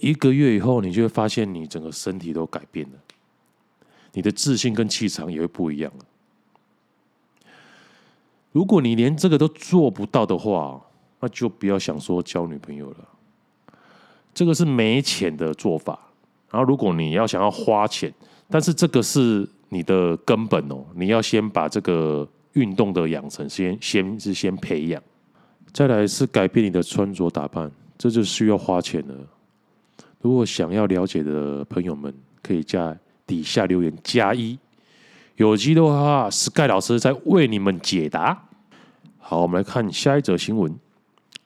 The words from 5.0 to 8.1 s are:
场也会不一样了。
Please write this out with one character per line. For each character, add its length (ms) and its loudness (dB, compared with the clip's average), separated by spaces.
场 240 -8
也 80 -6
会 60 0
不 240 -4
一 80 -6
样 200 -8
了。 60 -20